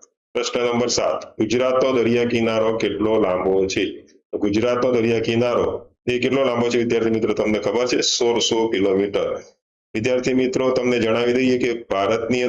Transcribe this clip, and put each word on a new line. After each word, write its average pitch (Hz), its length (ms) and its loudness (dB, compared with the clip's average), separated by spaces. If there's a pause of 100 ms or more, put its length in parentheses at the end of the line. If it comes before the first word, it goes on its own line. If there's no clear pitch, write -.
(360)
પ્રશ્ન 120 300 -4
નંબર 120 320 0
સાત, 98 220 -2 (200)
ગુજરાતનો 127 580 0
દરિયા 120 360 2
કિનારો 113 360 0 (120)
કેટલો 107 300 0 (120)
લાંબો 92 280 0 (220)
છે? 98 100 0 (460)
તો - 80 -8
ગુજરાતનો 113 580 0
દરિયા 117 340 0
કિનારો 117 380 2 (440)
એ - 20 0 (100)
કેટલો 127 220 0
લાંબો 120 260 0
છે 123 120 0
વિદ્યાર્થી 117 340 0
મિત્રો, 107 160 0
તમને 104 260 0
ખબર 110 280 0
છે? 143 120 0 (160)
સોળસો 117 420 0 (160)
કિલોમીટર. 98 540 0 (680)
વિદ્યાર્થી 127 460 0
મિત્રો, 127 300 0
તમને 123 280 0
જણાવી 117 400 2
દઈએ 127 240 2
કે 123 80 0 (200)
ભારતની 110 580 0